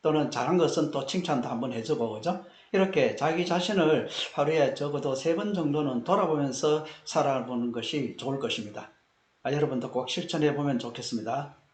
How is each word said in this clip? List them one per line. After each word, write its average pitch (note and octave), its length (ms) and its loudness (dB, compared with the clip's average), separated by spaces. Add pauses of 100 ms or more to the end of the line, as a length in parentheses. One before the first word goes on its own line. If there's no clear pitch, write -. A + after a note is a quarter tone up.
또는 D3+ 300 2
잘한 C3 260 2
것은 D#3+ 340 2
또 C3+ 140 -2
칭찬도 D#3 440 0
한번 A#2+ 240 -4
해주고, A2+ 400 -2
그죠? D#3+ 300 -4 (280)
이렇게 D#3+ 440 4
자기 E3 300 0
자신을 E3+ 640 2 (240)
하루에 C#3+ 400 2
적어도 C#3+ 420 -2
세 E3 200 0
번 G#3 180 -2
정도는 D3 500 0
돌아보면서 D#3 840 2 (200)
살아보는 B2 680 0
것이 A#2 460 -4
좋을 C3+ 220 -4
것입니다. G#2+ 500 -6 (540)
아, C3 100 -2
여러분도 C3 380 0
꼭 B2 180 -2
실천해보면 D3 680 0
좋겠습니다. A#2+ 760 -6 (180)